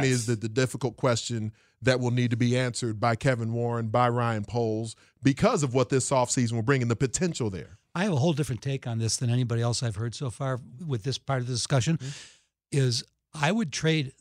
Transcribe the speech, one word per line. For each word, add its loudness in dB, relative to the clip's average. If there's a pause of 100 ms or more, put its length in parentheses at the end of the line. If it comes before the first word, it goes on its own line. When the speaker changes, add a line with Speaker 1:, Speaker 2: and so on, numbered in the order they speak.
Speaker 1:
me 4
Speaker 2:
Yes. 4
Speaker 1:
is -4
the, 0
the -4
difficult 0
question -2 (280)
that 4
will 0
need 2
to 0
be 2
answered -2
by 2
Kevin 0
Warren, -2
by 4
Ryan 0
Poles, -2 (260)
because 4
of 0
what 4
this 0
offseason 2
will 0
bring 2
and 0
the 0
potential -2
there. -10 (180)
Speaker 3:
I -2
have 0
a 2
whole 4
different -4
take -6
on -4
this 0
than -2
anybody 0
else 0
I've -4
heard -6
so -8
far -4 (260)
with -4
this -4
part -4
of -4
the -4
discussion, 2
Speaker 1:
Mm-hmm. -10
Speaker 3:
is 2 (300)
I 2
would 0
trade 0